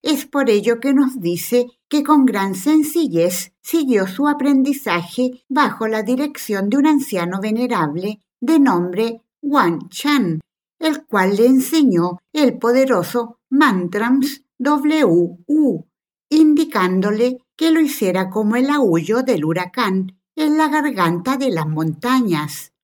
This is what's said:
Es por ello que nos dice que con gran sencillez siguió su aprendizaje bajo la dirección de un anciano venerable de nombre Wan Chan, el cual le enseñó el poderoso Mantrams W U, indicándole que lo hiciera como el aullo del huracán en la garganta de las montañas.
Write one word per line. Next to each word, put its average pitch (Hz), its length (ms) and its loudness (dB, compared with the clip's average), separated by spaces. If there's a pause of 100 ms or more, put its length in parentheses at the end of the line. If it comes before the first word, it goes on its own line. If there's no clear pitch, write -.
Es 294 220 -2
por 269 240 -2
ello 233 320 0
que 277 120 0
nos 262 280 0
dice 180 460 -2 (200)
que 294 160 -2
con 285 220 4
gran 196 300 -2
sencillez 240 1040 0
siguió 254 460 0
su 269 200 -2
aprendizaje 262 1200 -2
bajo 247 400 -2
la 220 160 -2
dirección 226 680 -4
de 262 80 0
un 285 100 4
anciano 196 520 0
venerable 208 800 -4 (220)
de 302 180 2
nombre 208 600 0 (200)
Wan 233 460 0
Chan, 214 540 -2 (380)
el 311 260 -4
cual 196 320 0
le 226 80 4
enseñó 254 720 2 (160)
el 277 240 2
poderoso 233 840 0 (100)
Mantrams 247 920 0 (140)
W 294 480 0 (420)
U, 285 380 0 (440)
indicándole 240 1080 2 (160)
que 320 160 2
lo 320 100 4
hiciera 190 480 -2
como 214 260 0
el 262 140 0
aullo 220 540 0
del 214 200 0
huracán 185 760 -4 (160)
en 311 220 0
la 311 100 2
garganta 247 680 -2
de 262 120 -2
las 160 180 -4
montañas. 160 1040 -2 (100)